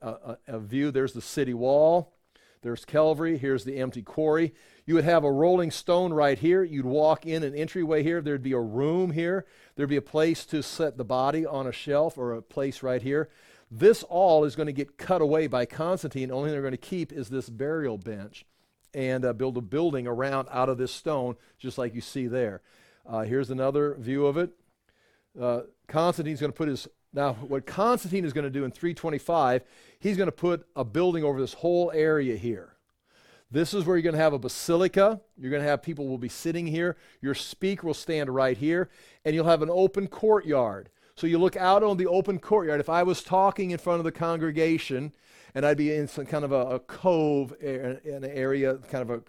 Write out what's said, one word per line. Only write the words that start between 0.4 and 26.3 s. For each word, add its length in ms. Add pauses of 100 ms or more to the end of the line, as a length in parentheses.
a 140
view. 320
There's 200
the 80
city 340
wall. 580 (500)
There's 220
Calvary. 520
Here's 280
the 140
empty 240
quarry. 520 (320)
You 80
would 100
have 200
a 80
rolling 380
stone 420
right 260
here. 240
You'd 220
walk 420
in 160
an 120
entryway 480
here. 180
There'd 220
be 100
a 80
room 500
here. 360 (280)
There'd 140
be 80
a 60
place 440
to 160
set 360
the 60
body 420
on 200
a 60
shelf 460
or 140
a 100
place 400
right 200
here. 260 (420)
This 340
all 400
is 120
gonna 160
get 260
cut 240
away 240
by 180
Constantine. 680
Only 180
thing 60
they're 80
gonna 140
keep 360
is 160
this 200
burial 500
bench, 460 (500)
and, 300
uh, 80
build 240
a 40
building 460
around 440
out 180
of 100
this 140
stone, 440 (220)
just 200
like 160
you 60
see 260
there. 360 (440)
Uh, 160
here's 280
another 440
view 320
of 100
it. 140 (880)
Uh, 220 (260)
Constantine's 520